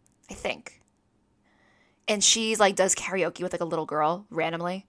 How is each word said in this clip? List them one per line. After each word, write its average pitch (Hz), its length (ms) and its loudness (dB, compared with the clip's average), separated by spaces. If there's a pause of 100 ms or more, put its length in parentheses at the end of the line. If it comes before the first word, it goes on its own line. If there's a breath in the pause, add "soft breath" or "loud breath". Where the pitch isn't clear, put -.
(300)
I - 40 -14
think. - 460 -8 (1300)
And 208 160 0
she, 220 320 4
like, 202 220 4
does 185 180 4
karaoke 180 480 -2
with, 175 100 -4
like, 170 80 -4
a 175 60 -4
little 160 180 -4
girl 156 460 0
randomly. 170 580 -4